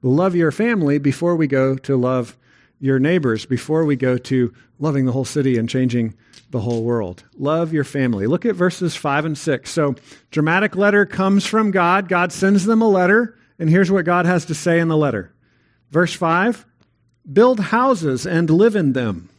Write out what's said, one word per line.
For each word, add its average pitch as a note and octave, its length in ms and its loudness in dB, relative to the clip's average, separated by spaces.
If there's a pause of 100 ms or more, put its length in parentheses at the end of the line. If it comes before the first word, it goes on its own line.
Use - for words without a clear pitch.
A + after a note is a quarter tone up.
love E3+ 320 0
your E3 160 2
family F3+ 480 0
before D#3 360 0
we D#3+ 120 0
go C3+ 300 0
to C3+ 180 -4
love B2 420 -2 (420)
your C3+ 200 0
neighbors, C#3 480 0
before D#3 380 -2
we D3 100 0
go B2+ 220 -2
to B2 360 -2 (240)
loving C#3+ 280 -2
the B2+ 60 0
whole B2+ 140 -4
city C3 320 0
and A2+ 100 -2
changing A#2+ 460 -2 (380)
the A#2+ 80 -4
whole A2+ 240 -4
world. A2+ 400 -4 (140)
Love D#3+ 360 -2
your D3 120 -2
family. A#2+ 420 -2
Look D#3+ 180 -2
at A3 100 0
verses F3 400 -2
five D3 300 -2
and D#3 120 -6
six. C#3 340 -6
So, C#3+ 240 -2 (340)
dramatic E3+ 460 -2
letter G3+ 300 2
comes F#3+ 400 0
from G#3+ 260 0
God. F#3 360 0
God F3 240 -2
sends F#3+ 340 2
them A3+ 160 2
a A3+ 60 2
letter, G3+ 500 2 (200)
and D#3 120 -2
here's F3+ 220 4
what F#3 140 0
God F3 200 0
has F3 200 0
to E3 80 -6
say E3+ 260 0
in E3 100 0
the D#3+ 80 2
letter. B2 360 -2 (560)
Verse E3+ 240 0
five, F3+ 520 -2 (680)
"Build A3+ 280 4
houses F3+ 680 0
and E3+ 220 0
live G#3 260 4
in D#3 180 2
them. A2 460 -4